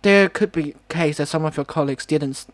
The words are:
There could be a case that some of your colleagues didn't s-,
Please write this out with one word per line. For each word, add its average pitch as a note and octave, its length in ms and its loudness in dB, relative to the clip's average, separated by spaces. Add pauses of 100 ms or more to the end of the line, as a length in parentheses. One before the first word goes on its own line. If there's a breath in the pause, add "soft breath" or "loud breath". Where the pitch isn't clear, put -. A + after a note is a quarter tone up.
There G3+ 260 6
could G3+ 240 -2
be D3 200 -4
a - 200 -18
case D#3+ 240 0
that D3 100 -2
some D#3 180 -2
of D#3 120 -4
your C#3+ 80 -4
colleagues C#3 420 -4
didn't C#3+ 240 0
s-, - 220 -12